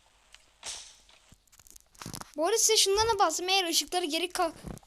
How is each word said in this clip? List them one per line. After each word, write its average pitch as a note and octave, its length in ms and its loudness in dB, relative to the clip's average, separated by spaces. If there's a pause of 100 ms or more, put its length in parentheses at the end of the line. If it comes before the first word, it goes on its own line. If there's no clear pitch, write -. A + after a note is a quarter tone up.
(2250)
Bu D#4 100 -2
arada G#4+ 120 2
size A4 180 4
şundan G#4 320 4
da G#4 100 2
bahsedeyim. F4+ 360 2
Eğer F4+ 160 2
ışıkları F4+ 340 -2
geri E4 220 -2
ka-, F4 260 -2 (340)